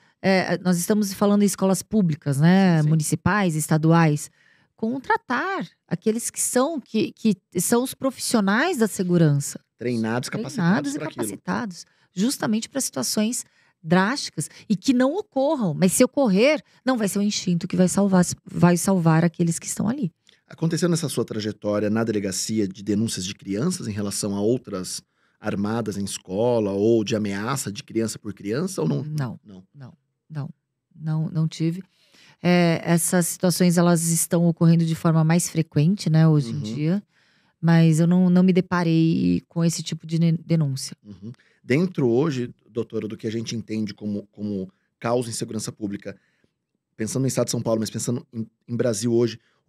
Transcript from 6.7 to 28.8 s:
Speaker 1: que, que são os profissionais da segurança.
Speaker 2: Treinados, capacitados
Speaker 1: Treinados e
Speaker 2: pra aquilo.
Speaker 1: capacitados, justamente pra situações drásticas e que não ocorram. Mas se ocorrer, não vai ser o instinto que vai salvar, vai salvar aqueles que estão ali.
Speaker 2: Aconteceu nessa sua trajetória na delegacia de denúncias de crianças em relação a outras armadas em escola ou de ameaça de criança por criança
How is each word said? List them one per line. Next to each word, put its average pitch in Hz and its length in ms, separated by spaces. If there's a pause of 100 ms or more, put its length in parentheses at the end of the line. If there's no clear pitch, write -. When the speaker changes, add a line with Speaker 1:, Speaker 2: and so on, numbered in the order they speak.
Speaker 1:
que, 214 320
que 208 240 (240)
são 233 240
os - 100
profissionais 247 840
da 220 100
segurança. 165 720 (180)
Speaker 2:
Treinados, 117 500
capacitados 214 260
Speaker 1:
Treinados 226 400
e 302 40
Speaker 2:
pra 302 80
aquilo. 320 180
Speaker 1:
capacitados, 196 640 (260)
justamente 226 560
pra 269 120
situações 233 640 (380)
drásticas 185 680 (180)
e 208 80
que - 160
não 254 240
ocorram. 269 580
Mas 170 180
se - 120
ocorrer, 247 560 (240)
não 254 140
vai 208 100
ser 190 100
o 202 40
instinto 185 460
que - 80
vai 180 120
salvar, 190 360 (200)
vai 175 320
salvar 165 480
aqueles 170 340
que - 80
estão - 220
ali. 247 240 (340)
Speaker 2:
Aconteceu 165 420
nessa 165 200
sua 127 160
trajetória 104 640
na 110 160
delegacia 104 640
de 95 160
denúncias 101 420
de 98 100
crianças 120 520
em 107 60
relação 101 420
a 101 60
outras 104 600 (380)
armadas 104 580
em 101 80
escola 104 680
ou 110 320
de 104 120
ameaça 104 560
de - 100
criança 110 360
por 101 160
criança 143 480